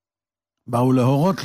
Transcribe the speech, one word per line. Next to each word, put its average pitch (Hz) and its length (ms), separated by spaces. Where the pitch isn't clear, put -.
באו 123 260
להורות 139 520